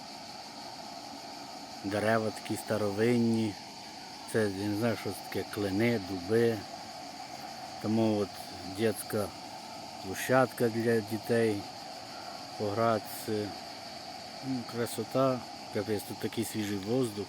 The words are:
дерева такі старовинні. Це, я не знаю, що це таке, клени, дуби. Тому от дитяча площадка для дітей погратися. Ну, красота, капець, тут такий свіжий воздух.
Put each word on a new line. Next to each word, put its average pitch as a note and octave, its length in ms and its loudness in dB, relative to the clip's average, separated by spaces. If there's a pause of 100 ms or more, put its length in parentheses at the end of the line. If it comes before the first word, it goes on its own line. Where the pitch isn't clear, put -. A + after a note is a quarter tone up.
(1800)
дерева G#2+ 460 4
такі G#2 360 -4
старовинні. A2 880 4 (760)
Це, A#2 80 4 (200)
я G2+ 80 0
не G#2 100 2
знаю, A2 240 2
що G#2+ 80 -4
це F#2+ 60 -2 (140)
таке, F#2+ 240 -2
клени, G#2 560 4
дуби. A2 480 4 (1200)
Тому A2 380 4
от G2 100 2 (480)
дитяча G#2+ 500 2 (800)
площадка B2 640 4
для A2+ 300 4
дітей G#2+ 600 2 (1000)
погратися. G#2+ 920 2 (960)
Ну, C3 120 0 (120)
красота, A#2+ 680 2 (340)
капець, G#2 340 0
тут G#2 120 -8
такий A2 260 0
свіжий G#2 320 -2
воздух. G#2 520 0